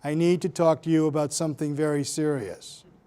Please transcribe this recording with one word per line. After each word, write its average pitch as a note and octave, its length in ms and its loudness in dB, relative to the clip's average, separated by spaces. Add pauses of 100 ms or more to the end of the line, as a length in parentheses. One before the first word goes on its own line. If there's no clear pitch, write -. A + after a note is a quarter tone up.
I D3 100 -4
need E3+ 300 2
to F#3+ 60 -2
talk D#3+ 340 2
to E3 60 -6
you D#3 180 4
about D3+ 260 -2
something D3+ 420 -4
very D3 300 0
serious. C#3 800 -4 (200)